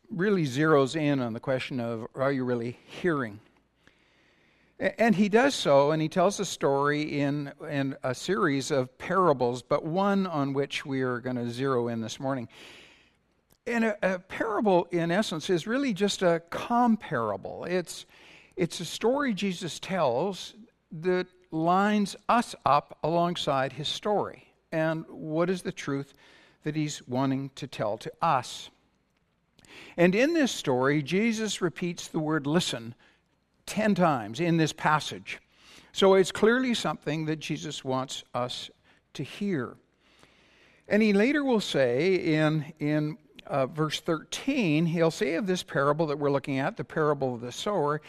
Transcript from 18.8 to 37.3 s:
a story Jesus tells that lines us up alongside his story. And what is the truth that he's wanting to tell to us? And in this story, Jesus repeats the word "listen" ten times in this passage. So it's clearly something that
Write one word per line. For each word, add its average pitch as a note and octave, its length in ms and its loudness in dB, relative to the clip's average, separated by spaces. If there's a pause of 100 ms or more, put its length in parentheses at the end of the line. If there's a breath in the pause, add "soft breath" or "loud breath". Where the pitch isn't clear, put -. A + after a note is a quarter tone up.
a F3 40 -8
story B3+ 480 0
Jesus F3+ 480 -4
tells F3 760 -2 (380)
that F3+ 340 0 (240)
lines F#3+ 640 2 (140)
us A#3 260 2 (120)
up C#3 360 2
alongside D#3 720 0
his C#3+ 160 -8
story. - 640 -4 (200)
And D#3+ 360 -2
what D#3+ 400 -2
is F#3 140 -2
the F#3+ 100 -6
truth C#3 400 -6 (520 soft breath)
that D3+ 120 -4
he's D3+ 320 -4
wanting C3+ 480 -2
to C#3+ 100 -10
tell A2 300 -4
to - 240 -12
us? D3 480 -2 (1300 loud breath)
And F3+ 180 6
in C#4 200 2
this D4 180 2
story, C#3 500 0
Jesus G#3+ 600 -2
repeats F3 460 -4
the E3 120 -4
word D3+ 260 -2
"listen" B2+ 480 -2 (720 soft breath)
ten G#3 300 0
times B2 420 2
in E3+ 200 2
this D#3 140 2
passage. C#3+ 680 -2 (500 loud breath)
So F#3+ 240 6
it's F#3+ 160 6
clearly A#3+ 420 4
something D#3+ 540 -4
that D#3 140 -4